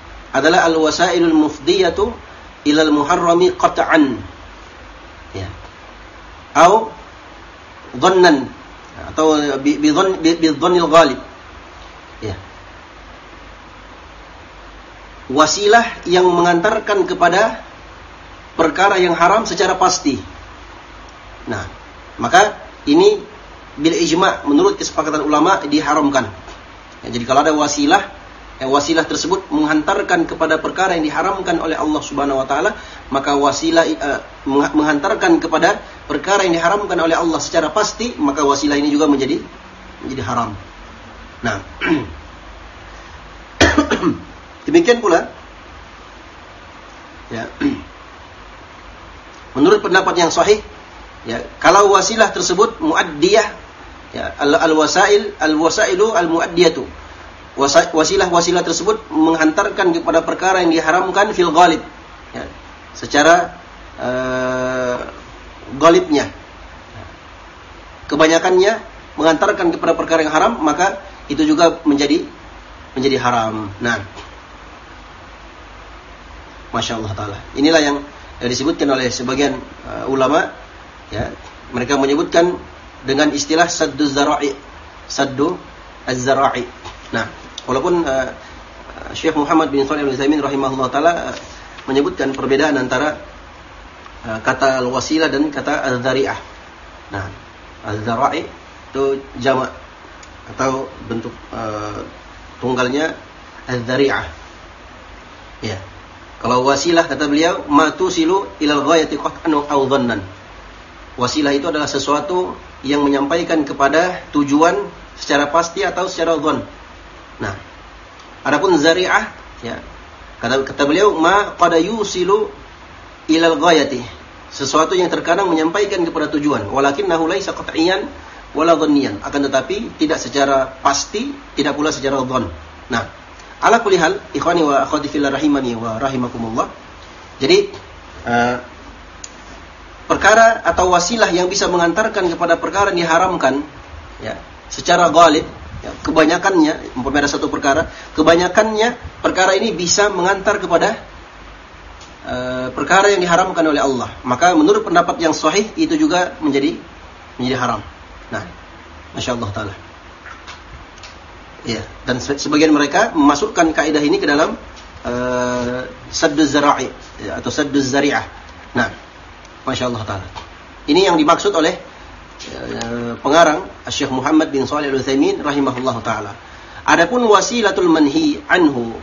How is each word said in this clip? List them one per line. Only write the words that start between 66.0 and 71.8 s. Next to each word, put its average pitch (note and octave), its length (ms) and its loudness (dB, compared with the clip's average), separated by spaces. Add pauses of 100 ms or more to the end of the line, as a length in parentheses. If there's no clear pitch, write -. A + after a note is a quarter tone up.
Kebanyakannya F3+ 720 2 (400)
menghantarkan E3 560 2
kepada D#3 240 0
perkara D#3+ 240 0
yang D3+ 120 -2
haram, F#3+ 280 0
maka E3 400 0 (240)
itu D#3 160 -2
juga D#3+ 400 2